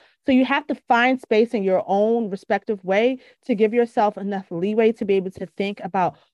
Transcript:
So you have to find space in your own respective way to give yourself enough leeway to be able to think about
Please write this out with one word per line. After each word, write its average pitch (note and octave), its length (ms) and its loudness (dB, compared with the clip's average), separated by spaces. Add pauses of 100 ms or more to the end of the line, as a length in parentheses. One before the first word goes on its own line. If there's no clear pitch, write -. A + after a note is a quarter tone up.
(240)
So C#4 80 0
you B3+ 120 4
have C#4 220 -2
to C#4+ 80 -4 (140)
find B3+ 320 2
space A3+ 340 0
in G#3 80 -2
your F#3 240 0
own G#3+ 440 0
respective G3+ 540 -6
way A3+ 360 0 (240)
to B3+ 100 0
give G#3+ 180 2
yourself A#3 460 0
enough F#3+ 320 -6
leeway G#3+ 420 0
to A3+ 120 -6
be G3 100 0
able F#3+ 180 -2
to F#3 140 -12 (100)
think G3+ 280 -6
about F3+ 340 -2 (160)